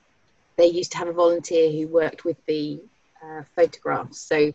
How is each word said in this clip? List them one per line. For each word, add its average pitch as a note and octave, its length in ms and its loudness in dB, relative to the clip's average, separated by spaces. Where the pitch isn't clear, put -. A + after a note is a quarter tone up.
they E3+ 100 6
used F3 280 -2
to D#3+ 40 -10
have F3 120 -6
a E3+ 40 -6
volunteer E3+ 580 2
who D#3 180 -4
worked D#3+ 360 0
with E3 220 -4
the, D3+ 340 -4
uh, D#3 200 -16
photographs. - 600 -2
So, D3+ 380 0